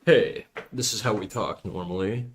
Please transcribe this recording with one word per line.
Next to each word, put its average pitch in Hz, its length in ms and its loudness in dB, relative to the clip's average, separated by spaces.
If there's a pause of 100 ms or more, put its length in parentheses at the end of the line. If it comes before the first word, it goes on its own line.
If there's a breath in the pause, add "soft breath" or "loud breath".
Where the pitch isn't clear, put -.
Hey, - 440 4 (260)
this 123 220 -2
is 104 60 -6
how 117 120 0
we 95 140 -2
talk 95 360 -6
normally. 95 720 -4